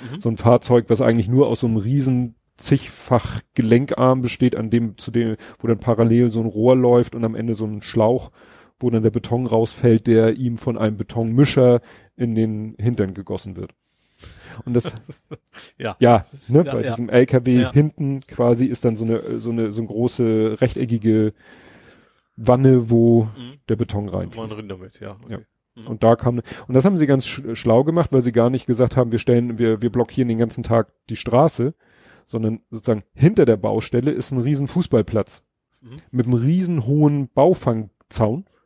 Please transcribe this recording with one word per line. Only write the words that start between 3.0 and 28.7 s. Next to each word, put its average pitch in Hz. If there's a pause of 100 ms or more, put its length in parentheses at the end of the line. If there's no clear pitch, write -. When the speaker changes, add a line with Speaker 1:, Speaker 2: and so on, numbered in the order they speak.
Speaker 2:
Gelenkarm 127
besteht, 123
an 113
dem, 113
zu -
dem, 113 (220)
wo -
dann 113
parallel 117
so 113
ein 113
Rohr 113
läuft 120
und 117
am 110
Ende 113
so 110
ein 107
Schlauch, 117 (480)
wo 123
dann 113
der 113
Beton 120
rausfällt, 113
der 113
ihm 120
von 113
einem 110
Betonmischer 120 (340)
in 117
den 110
Hintern 104
gegossen 95
wird. 92 (920)
Und 123
das, 120 (420)
Speaker 1:
<laughs> -
Ja. 110
Speaker 2:
ja, 120
Speaker 1:
Das -
ist, -
Speaker 2:
ne, 147
Speaker 1:
ja, 139
Speaker 2:
bei 120
Speaker 1:
ja. 131
Speaker 2:
diesem 117
L 123
K 127
W 123
Speaker 1:
Ja. 127
Speaker 2:
hinten 139
quasi 120
ist 120
dann 113
so 113
eine, 113
so 113
eine, 113
so 110
eine 110
große 110
rechteckige 110 (1040)
Wanne, 123
wo 117 (140)
Speaker 1:
Mhm. 123 (100)
Speaker 2:
der 113
Beton 104
reinfließt. 92
Speaker 1:
Wo 113
man 110
drin 107
damit, 92
ja. 101
Okay. 113
Speaker 2:
Ja. -
Speaker 1:
Mhm. 110
Speaker 2:
Und 113
da 113
kam, 120 (260)
und 127
das 131
haben 196
sie 151
ganz 135
sch-, 120
schlau 120
gemacht, 165
weil 131
sie 120
gar 120
nicht 131
gesagt 120